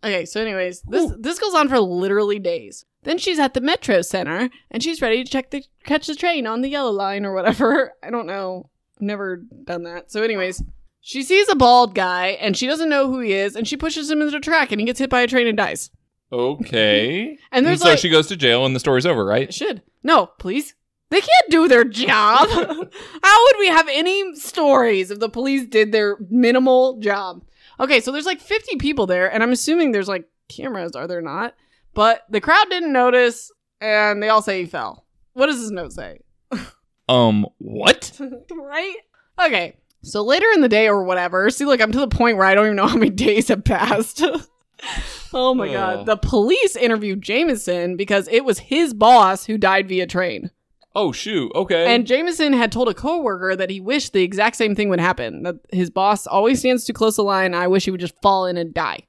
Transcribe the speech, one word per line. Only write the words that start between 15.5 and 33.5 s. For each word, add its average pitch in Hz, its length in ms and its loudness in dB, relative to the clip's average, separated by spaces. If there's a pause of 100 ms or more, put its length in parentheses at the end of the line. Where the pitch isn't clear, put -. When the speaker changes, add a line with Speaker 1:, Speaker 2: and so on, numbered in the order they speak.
Speaker 1:
dies. - 340 -4 (420)
Speaker 2:
Okay. 123 1120 0
Speaker 1:
<laughs> - 80 -20
And 254 140 2
there's, 339 140 2
Speaker 2:
And - 20 -2
so 349 80 6
Speaker 1:
like, - 80 6
Speaker 2:
she 185 120 -2
goes 156 180 4
to 196 80 -8
jail 127 300 2
and 131 80 0
the 123 60 -2
story's 131 260 2
over, 127 180 0
right? 113 240 0
Speaker 1:
It - 60 -14
should. 285 280 -6 (200)
No, 269 240 4 (120)
please. 247 360 -8 (360)
They 349 100 2
can't 659 300 4
do 320 180 4
their 240 160 6
job. 226 640 2
<laughs> 330 720 -6
How 427 220 8
would 508 160 8
we 392 80 4
have 330 220 4
any 359 440 -2
stories 254 800 2
if 208 80 -10
the 226 80 -4
police 262 380 -2
did 214 260 2
their 208 240 0 (140)
minimal 254 680 4
job? 202 460 -4 (340)
Okay, 269 220 2
so 247 100 -8
there's, 294 160 -6
like, 370 140 -4
fifty 440 360 -6
people 269 300 -2
there, 180 260 0
and 220 100 0
I'm 240 100 0
assuming 294 400 0
there's, 196 160 -2
like, 185 200 -6 (200)
cameras, 190 480 -10
are 131 100 -10
there 175 160 -8
not? 170 320 -8 (380)
But 220 380 2
the 208 100 -2
crowd 339 300 4
didn't 339 220 -4
notice, 247 600 2 (280)